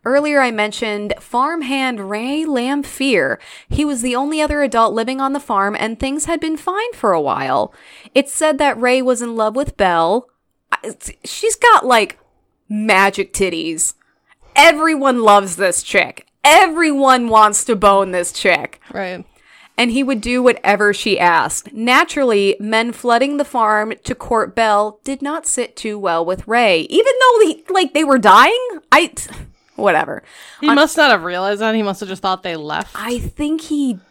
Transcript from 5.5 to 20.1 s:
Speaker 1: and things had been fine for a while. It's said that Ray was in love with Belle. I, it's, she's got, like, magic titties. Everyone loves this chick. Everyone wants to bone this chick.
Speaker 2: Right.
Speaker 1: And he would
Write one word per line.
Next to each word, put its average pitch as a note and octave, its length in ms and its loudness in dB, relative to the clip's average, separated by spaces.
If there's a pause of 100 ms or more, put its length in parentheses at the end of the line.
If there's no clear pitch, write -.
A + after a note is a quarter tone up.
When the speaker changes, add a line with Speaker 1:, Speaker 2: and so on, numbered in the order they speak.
Speaker 1:
and A3 200 -6
things C#4 260 -4
had E4 160 -4
been D#4+ 160 -4
fine G#4 380 -6
for G3+ 180 0
a E3 80 2
while. C3+ 540 -2 (400)
It's C#4 180 0
said D#4 260 0
that C4+ 220 0
Ray B3 220 2
was B3 180 0
in A#3 160 -8
love A3 200 -2
with C#4+ 200 -4
Belle. F3+ 520 0 (440)
I, - 120 -4
it's, - 260 -14 (140)
she's - 320 -4
got, - 280 4
like, A#3 340 0 (500)
magic G3+ 640 0
titties. E3 640 -4 (600)
Everyone D4 680 4
loves G3+ 340 4
this - 260 -2
chick. - 440 -2 (180)
Everyone D4 840 4
wants G#3+ 360 4
to A#3 120 0
bone G3 360 2
this F3 200 -4
chick. - 480 -2 (120)
Speaker 2:
Right. F3+ 320 -10 (520)
Speaker 1:
And A#3+ 140 0
he C4 120 -2
would B3+ 180 -2